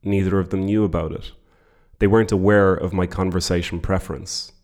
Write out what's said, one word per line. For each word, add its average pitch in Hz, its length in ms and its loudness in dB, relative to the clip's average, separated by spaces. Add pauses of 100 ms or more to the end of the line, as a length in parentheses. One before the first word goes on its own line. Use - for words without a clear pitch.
Neither 98 340 0
of 92 120 -2
them 95 160 -2
knew 107 180 2
about 82 280 -4
it. - 200 -12 (680)
They 104 80 2
weren't 107 240 4
aware 98 440 4
of 85 180 -4
my 90 140 0
conversation 87 760 -4
preference. - 720 -6 (120)